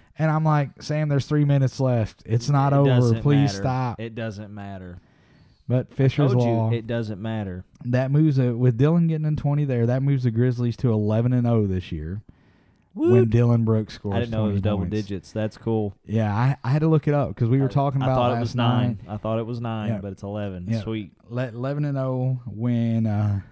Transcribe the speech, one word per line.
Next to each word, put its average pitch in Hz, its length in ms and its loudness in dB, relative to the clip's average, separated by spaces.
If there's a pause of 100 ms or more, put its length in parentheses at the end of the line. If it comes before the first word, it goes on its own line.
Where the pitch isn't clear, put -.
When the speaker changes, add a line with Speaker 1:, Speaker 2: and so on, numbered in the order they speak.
(180)
Speaker 1:
And 156 120 0
I'm 156 140 0
like, 147 380 0
"Sam, 151 260 -4
there's 143 160 0
three 147 220 2
minutes 139 340 2
left. 123 460 -2
It's 120 240 0
not 139 240 2
Speaker 2:
It - 20 4
Speaker 1:
over. 139 140 6
Speaker 2:
doesn't 120 320 4
Speaker 1:
Please 139 320 4
Speaker 2:
matter. - 80 -6
Speaker 1:
stop." 127 380 -4
Speaker 2:
It 113 140 -10
doesn't 107 400 -10
matter. 95 460 -14 (640)
Speaker 1:
But 123 240 0
Speaker 2:
I - 40 -20
Speaker 1:
Fisher's 135 380 2
Speaker 2:
told 123 120 4
you, 120 80 2
Speaker 1:
law. 113 180 2
Speaker 2:
it 117 160 -2
doesn't 110 340 -6
matter. 104 440 -6 (220)
Speaker 1:
That 127 240 0
moves 147 280 4
it, 123 140 2
with 120 260 2
Dylan 165 300 4
getting 156 180 -2
in 151 100 0
twenty 143 280 -2
there, 120 220 0
that 127 160 0
moves 139 220 2
the 123 60 2
Grizzlies 120 480 0
to 123 140 2
eleven 110 400 2
and 123 140 2
oh 117 200 4
this 92 260 -4
year. 82 300 -8 (720)
Speaker 2:
Whoop. 311 160 0
Speaker 1:
When 117 200 6
Dylan 117 340 4
Brooks 110 300 0
scores 101 220 -6
Speaker 2:
I - 40 0
didn't 117 120 -4
know 110 80 -2
it 104 120 0
was 98 80 0
Speaker 1:
twenty - 0 -
Speaker 2:
double 104 200 0
Speaker 1:
points. 92 140 -4
Speaker 2:
digits. 101 380 -6
That's 107 240 -4
cool. 110 380 -2 (100)
Speaker 1:
Yeah, 107 300 -2
I, 127 280 2
I 117 60 -4
had 143 120 0
to 160 80 2
look 160 200 2
it 147 60 2
up 127 200 -2
'cause 117 140 0
we 127 100 2
were 139 120 2
Speaker 2:
I, - 20 -6
Speaker 1:
talking 139 300 0
Speaker 2:
I - 20 -4
Speaker 1:
about 131 120 0
Speaker 2:
thought 123 160 2
Speaker 1:
last 120 40 -2
Speaker 2:
it 117 60 -2
was 120 120 -4
nine. 120 520 0
Speaker 1:
night. 95 80 -10
Speaker 2:
I - 20 -6
thought 110 220 -4
it 113 80 -4
was 117 160 -8
nine, 110 260 -6
Speaker 1:
Yeah. 110 140 -4
Speaker 2:
but 98 100 -10
it's 95 100 -14
eleven. 101 460 -8
Speaker 1:
Yeah. 110 140 -4
Speaker 2:
Sweet. 110 300 -8 (180)
Speaker 1:
Le-, 123 180 -6
eleven 135 380 -6
and 143 100 -4
oh 131 500 -2
when, 117 600 0
uh, 104 340 0 (120)